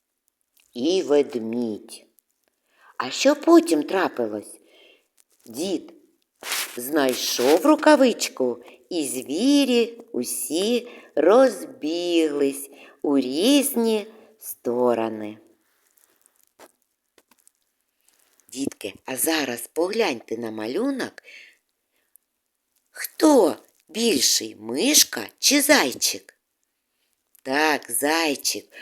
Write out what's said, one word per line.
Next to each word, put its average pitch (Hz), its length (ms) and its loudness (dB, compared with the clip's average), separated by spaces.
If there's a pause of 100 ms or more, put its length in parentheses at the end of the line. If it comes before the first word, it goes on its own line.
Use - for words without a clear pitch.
(720)
І 165 300 -2
ведмідь. 120 1040 -2 (880)
А 277 140 -8
що 285 260 2
потім 330 460 4
трапилось? 117 800 -4 (840)
Дід 156 520 -8 (800)
знайшов 135 880 0
рукавичку, 269 960 2 (280)
і 165 140 -4
звірі 233 960 0 (120)
усі 214 760 -4 (260)
розбіглись 160 1600 0 (320)
у 143 160 2
різні 220 880 0 (320)
сторони. 113 1000 -2 (3000)
Дітки, 131 460 -10 (100)
а 131 120 -8
зараз 135 560 -4
погляньте 175 640 -2
на 117 140 -6
малюнок. 139 720 -6 (1700)
Хто 233 640 2 (320)
більший, 139 720 0
мишка 123 680 0 (100)
чи 285 240 2
зайчик? - 720 0 (1080)
Так, 147 480 -2
зайчик. 147 920 -2